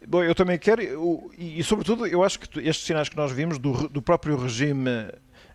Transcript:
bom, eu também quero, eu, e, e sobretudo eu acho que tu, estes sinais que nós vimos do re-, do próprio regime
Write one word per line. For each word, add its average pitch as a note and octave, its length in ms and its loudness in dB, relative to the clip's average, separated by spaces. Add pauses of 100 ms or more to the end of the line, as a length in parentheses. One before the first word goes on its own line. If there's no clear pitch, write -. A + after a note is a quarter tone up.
bom, F3 160 2
eu E3 120 4
também F3+ 240 2
quero, A3+ 240 4
eu, D#3+ 520 -2
e, E3 240 -10
e D#3+ 40 0
sobretudo G#3+ 420 0
eu F3 180 4
acho G3 160 2
que - 80 -16
tu, - 140 -10
estes D3+ 240 -2
sinais D3+ 240 0
que - 80 -14
nós D3 140 0
vimos D3 260 -2
do C3+ 140 -2
re-, C3 180 -2
do C#3 120 -4
próprio D3+ 360 2
regime B2+ 520 0 (640)